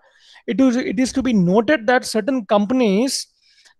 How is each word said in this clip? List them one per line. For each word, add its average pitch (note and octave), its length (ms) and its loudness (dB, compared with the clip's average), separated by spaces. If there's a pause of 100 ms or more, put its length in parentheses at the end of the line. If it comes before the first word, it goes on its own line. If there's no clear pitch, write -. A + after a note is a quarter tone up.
(460)
It G#3+ 140 -2
is, B3+ 160 4
it B3 240 -4
is C4 140 0
to C4 80 -2
be B3 100 -2
noted G#3 540 2
that B3 180 0
certain A3+ 400 -4
companies A3 800 0 (540)